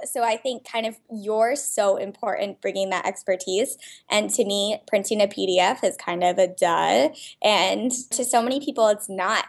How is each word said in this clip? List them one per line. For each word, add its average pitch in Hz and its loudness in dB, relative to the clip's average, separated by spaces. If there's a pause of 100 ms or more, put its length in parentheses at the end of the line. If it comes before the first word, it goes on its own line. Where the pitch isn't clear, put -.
so 247 -4
I 226 0
think 240 -6
kind 226 -4
of 220 -6 (140)
you're 220 0
so 202 0
important 202 -6
bringing 196 -4
that 185 -2
expertise. 190 -2 (320)
And 208 0
to 240 2
me, 202 -2
printing 208 0
a 202 4
P 196 -4
D 180 2
F 196 2
is 185 0
kind 175 -4
of 180 4
a 185 6
duh. 180 2 (320)
And 208 2
to - -4
so 240 2
many 262 0
people, 240 2
it's 208 0
not. 190 0